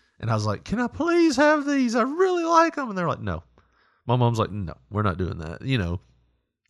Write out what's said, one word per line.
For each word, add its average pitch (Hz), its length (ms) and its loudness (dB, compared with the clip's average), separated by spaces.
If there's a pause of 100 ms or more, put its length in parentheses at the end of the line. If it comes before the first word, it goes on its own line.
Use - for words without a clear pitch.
(200)
And 113 100 -4
I 113 60 0
was 107 100 -2
like, 104 200 -4
"Can 208 140 -4
I 240 80 -2
please 330 500 2
have 294 280 4
these? 269 300 0
I 240 80 2
really 349 400 0
like 330 340 2
'em." 262 120 -6
And 196 80 -8
they're 175 100 -2
like, 120 140 -4
"No." 90 220 -4 (600)
My 120 120 2
mom's 120 220 4
like, 95 120 -2
"No, 95 220 -8 (180)
we're 101 100 0
not 98 160 0
doing 87 220 -4
that," 80 240 -10
you 131 140 0
know. 87 220 -2 (720)